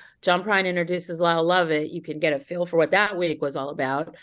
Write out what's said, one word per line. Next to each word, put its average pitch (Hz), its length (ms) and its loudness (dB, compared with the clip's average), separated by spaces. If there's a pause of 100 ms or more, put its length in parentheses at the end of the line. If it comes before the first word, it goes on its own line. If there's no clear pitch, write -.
(220)
John 180 220 2
Prine 196 220 2
Introduces 175 560 -2
Lyle 165 240 2
Lovett, 160 460 2
you 151 100 -10
can 151 180 -10
get 156 140 2
a 139 60 -4
feel 175 260 -6
for 175 100 -4
what 160 160 4
that 202 260 2
week 165 240 -2
was 143 140 -4
all 139 140 -6
about. 147 540 -4